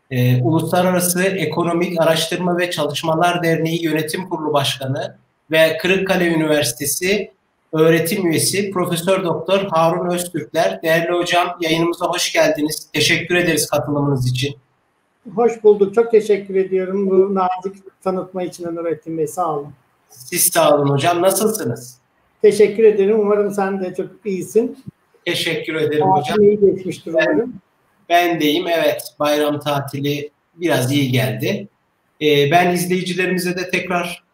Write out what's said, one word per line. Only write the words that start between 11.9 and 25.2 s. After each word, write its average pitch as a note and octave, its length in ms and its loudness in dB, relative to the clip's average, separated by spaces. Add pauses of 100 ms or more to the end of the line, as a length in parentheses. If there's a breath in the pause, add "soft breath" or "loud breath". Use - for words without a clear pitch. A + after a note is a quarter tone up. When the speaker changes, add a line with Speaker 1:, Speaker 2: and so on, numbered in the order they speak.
Speaker 1:
hoş E3+ 260 -4
geldiniz. D3+ 600 0
Teşekkür D#3+ 440 0
ederiz E3+ 300 0
katılımınız C#3+ 640 -2
için. C3 260 -4 (800)
Speaker 2:
Hoş A3+ 300 0
bulduk. G3+ 300 4
Çok A3+ 160 2
teşekkür G3+ 440 2
ediyorum F#3+ 560 0
bu F#3+ 240 4
nazik F#3+ 680 -4
tanıtma F#3 400 -4
için F3 220 -10
Nurettin E3 540 -6
Bey. D3+ 80 -2
Sağ D#3+ 300 -4
olun. C#3+ 160 -8 (360)
Speaker 1:
Siz - 340 -6
sağ D#3 340 4
olun C#3+ 120 2
hocam. E3+ 340 2
Nasılsınız? F#3 760 -2 (440)
Speaker 2:
Teşekkür G#3 420 4
ederim. G3+ 360 4
Umarım G3+ 300 2
sen G3 300 -2
de F3+ 140 -6
çok E3+ 120 -6 (180)
iyisin. G#3+ 600 -2 (400)